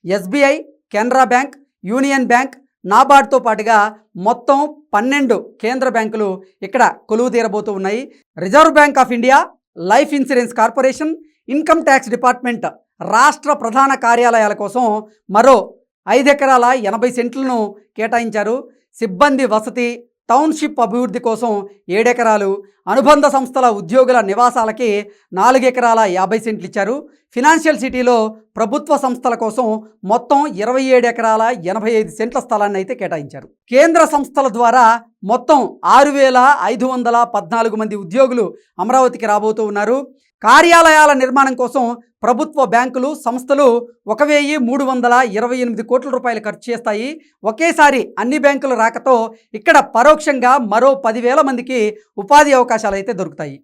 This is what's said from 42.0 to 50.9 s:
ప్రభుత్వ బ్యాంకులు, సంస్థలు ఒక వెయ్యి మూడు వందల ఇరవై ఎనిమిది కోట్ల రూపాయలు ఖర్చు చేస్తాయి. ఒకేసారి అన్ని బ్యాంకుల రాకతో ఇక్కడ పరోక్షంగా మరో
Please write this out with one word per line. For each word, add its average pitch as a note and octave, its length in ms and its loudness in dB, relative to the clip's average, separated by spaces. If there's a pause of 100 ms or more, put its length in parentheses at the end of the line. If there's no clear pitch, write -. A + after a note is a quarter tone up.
ప్రభుత్వ C4+ 500 0
బ్యాంకులు, B3 420 -2 (100)
సంస్థలు B3 640 0 (260)
ఒక A#3 100 -2
వెయ్యి D4 340 0
మూడు B3+ 320 -2
వందల A#3+ 240 0 (240)
ఇరవై A#3+ 260 -4
ఎనిమిది A3+ 200 -6
కోట్ల B3+ 260 -4
రూపాయలు B3 360 -4
ఖర్చు - 260 -10
చేస్తాయి. A#3 500 -8 (220)
ఒకేసారి C#4+ 760 0
అన్ని B3+ 260 -4
బ్యాంకుల C4+ 280 0
రాకతో A#3 420 0 (440)
ఇక్కడ D#4 180 2 (180)
పరోక్షంగా C4+ 600 2
మరో A#3+ 380 2 (100)